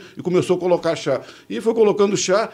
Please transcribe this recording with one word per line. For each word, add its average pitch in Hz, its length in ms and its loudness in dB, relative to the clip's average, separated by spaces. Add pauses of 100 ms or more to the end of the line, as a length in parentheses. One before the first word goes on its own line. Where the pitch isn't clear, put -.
(180)
e - 60 -12
começou 180 340 2
a - 20 -4
colocar 165 360 0
chá. - 260 -2 (260)
E 208 140 -8
foi 226 140 0
colocando 202 420 2
chá, 202 360 0